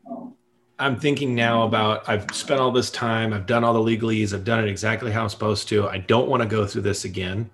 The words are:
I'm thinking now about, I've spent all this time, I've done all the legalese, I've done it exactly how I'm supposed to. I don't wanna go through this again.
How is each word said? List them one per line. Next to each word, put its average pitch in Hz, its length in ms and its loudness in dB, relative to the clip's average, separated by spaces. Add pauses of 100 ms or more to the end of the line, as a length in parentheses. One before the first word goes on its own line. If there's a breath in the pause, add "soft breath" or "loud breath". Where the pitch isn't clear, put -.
(800)
I'm 135 200 0
thinking 139 360 0
now 117 300 4
about, 107 440 2
I've 107 260 -2
spent - 260 -2
all 127 100 4
this 123 200 2
time, 113 440 -2
I've 98 120 -6
done 117 180 2
all 117 100 4
the 113 220 2
legalese, 107 360 0
I've 95 120 -6
done 113 200 2
it 104 40 0
exactly 110 420 -2
how 110 120 0
I'm 107 60 -2
supposed 107 400 -2
to. 104 200 2
I 98 100 -6
don't 113 300 4
wanna 123 180 2
go 104 200 0
through 107 160 -6
this 101 220 -2
again. 95 500 -6